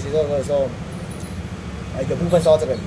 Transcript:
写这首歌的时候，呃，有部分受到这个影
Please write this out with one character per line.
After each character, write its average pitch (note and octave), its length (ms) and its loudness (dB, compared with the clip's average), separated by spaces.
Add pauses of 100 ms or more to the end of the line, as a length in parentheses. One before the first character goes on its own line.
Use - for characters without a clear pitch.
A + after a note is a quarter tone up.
写 C#3 100 -6
这 D3+ 60 2
首 D#3 80 4
歌 C#3+ 140 0
的 C3+ 40 -2
时 C#3+ 80 -4
候， C#3 140 2 (1300)
呃， C3+ 160 -4
有 - 80 0
部 E3+ 100 0
分 E3+ 140 6
受 E3 80 6
到 D#3 80 8
这 D3+ 80 0
个 C3 80 0
影 A2 140 -2